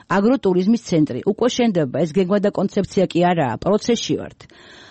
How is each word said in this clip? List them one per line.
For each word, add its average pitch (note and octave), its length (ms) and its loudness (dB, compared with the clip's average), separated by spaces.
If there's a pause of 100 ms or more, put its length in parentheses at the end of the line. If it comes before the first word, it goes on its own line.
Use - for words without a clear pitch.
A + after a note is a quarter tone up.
აგროტურიზმის G3 760 2
ცენტრი. D3 400 0
უკვე A3 240 0
შენდება, F3 500 0
ეს D#3 140 0
გეგმა F#3+ 260 0
და G3+ 140 2
კონცეფცია F#3+ 560 -2
კი - 140 -2
არაა, E3 360 0
პროცესში G3+ 600 -2
ვართ. - 220 -12 (520)